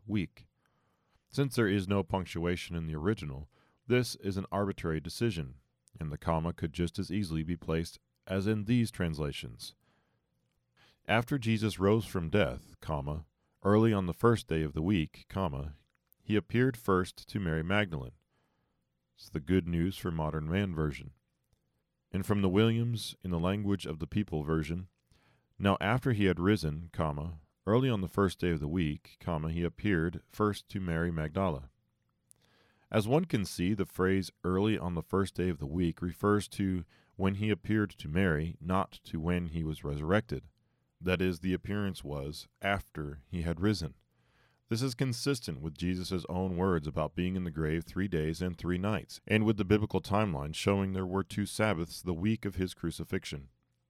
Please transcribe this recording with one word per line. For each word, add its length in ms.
week. 400
Since 280
there 120
is 200
no 140
punctuation 720
in 100
the 80
original, 560
this 300
is 200
an 160
arbitrary 480
decision, 560
and 140
the 60
comma 340
could 200
just 260
as 120
easily 320
be 140
placed 420
as 200
in 180
these 260
translations. 840
"After 320
Jesus 400
rose 260
from 260
death, 500
comma, 460
early 300
on 140
the 80
first 340
day 140
of 100
the 100
week, 460
comma, 480
he 140
appeared 400
first 520
to 120
Mary 220
Magdalene." 540
It's 120
the 120
Good 280
News 280
for 140
Modern 380
Man 260
version. 380
And 120
from 160
the 80
Williams 760
in 80
the 80
Language 460
of 140
the 80
People 360
version, 460
"Now 220
after 320
he 120
had 160
risen, 520
comma, 480
early 240
on 100
the 80
first 300
day 120
of 100
the 80
week, 520
comma, 320
he 100
appeared 640
first 420
to 100
Mary 300
Magdala." 600
As 180
one 160
can 200
see, 300
the 120
phrase 440
"early 340
on 160
the 80
first 320
day 140
of 100
the 80
week" 360
refers 460
to 360
when 200
he 140
appeared 400
to 180
Mary, 520
not 320
to 160
when 280
he 140
was 220
resurrected. 640
That 200
is, 200
the 120
appearance 520
was 440
after 640
he 160
had 180
risen. 340
This 140
is 120
consistent 640
with 160
Jesus' 520
own 280
words 300
about 280
being 220
in 80
the 60
grave 340
three 240
days 340
and 140
three 220
nights, 480
and 180
with 140
the 60
biblical 360
timeline 540
showing 380
there 140
were 160
two 240
Sabbaths 560
the 120
week 300
of 120
his 180
crucifixion. 760